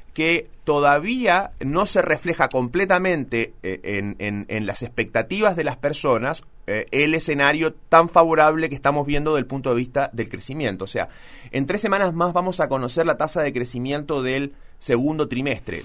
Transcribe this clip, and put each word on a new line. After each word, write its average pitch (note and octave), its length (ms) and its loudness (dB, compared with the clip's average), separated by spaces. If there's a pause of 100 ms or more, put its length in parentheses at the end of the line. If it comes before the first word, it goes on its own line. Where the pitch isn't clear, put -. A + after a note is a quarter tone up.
(140)
que D#3+ 340 0 (140)
todavía E3+ 960 2
no D#3 280 0
se F#3 160 2
refleja D3+ 460 0
completamente, D#3 1080 0 (100)
eh, F#2 180 -6
en, G2+ 380 -4
en, G2+ 280 -6
en G#2+ 160 -4
las G2+ 200 -6
expectativas D#3+ 720 0
de E3 80 -2
las C#3 120 -4
personas, C#3+ 680 -2 (240)
eh, G#2+ 240 -2
el D3 220 2
escenario D#3 600 2 (140)
tan E3+ 200 8
favorable D#3+ 600 6
que C#3 80 -8
estamos C#3+ 300 0
viendo D3 280 0
del C3 120 0
punto C3+ 240 -4
de A#2+ 60 2
vista B2+ 360 -2
del A2+ 160 -4
crecimiento. B2+ 560 -6
O G2 40 -8
sea, F#2+ 200 -4 (420)
en C3+ 160 -2
tres - 140 -2
semanas G3 340 0
más E3+ 180 0
vamos F3+ 280 0
a D3+ 80 0
conocer C3 380 0
la D3+ 100 2
tasa D#3 260 -2
de C#3+ 100 -2
crecimiento C3 680 -4
del C3+ 300 -2 (280)
segundo C#3+ 460 0
trimestre. A#2+ 580 -4